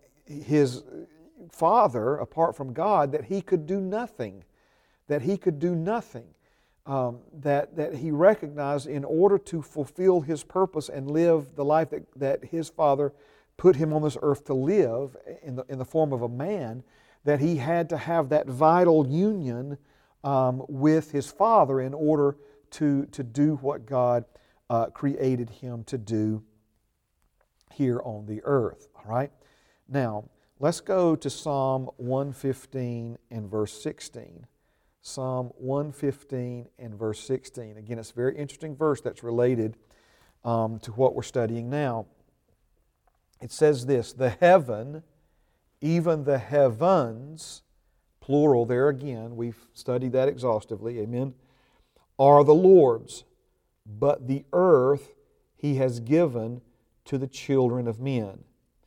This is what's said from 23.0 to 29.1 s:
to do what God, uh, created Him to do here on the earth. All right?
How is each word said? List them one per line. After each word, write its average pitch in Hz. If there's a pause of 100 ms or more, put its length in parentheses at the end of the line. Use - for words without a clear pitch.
to -
do 143
what 135
God, 123 (440)
uh, 113
created 131
Him 120
to 127
do 107 (1300)
here 123
on 107
the 107
earth. 127
All -
right? 123 (560)